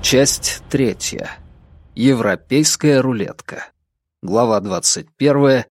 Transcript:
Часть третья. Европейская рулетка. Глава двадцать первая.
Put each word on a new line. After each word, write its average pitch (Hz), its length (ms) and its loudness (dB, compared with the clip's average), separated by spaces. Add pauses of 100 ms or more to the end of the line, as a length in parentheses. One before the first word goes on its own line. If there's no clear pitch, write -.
(120)
Часть - 600 0
третья. 110 580 -4 (640)
Европейская 131 1040 2
рулетка. - 680 -6 (560)
Глава 110 360 0
двадцать 92 460 -4 (100)
первая. 139 600 2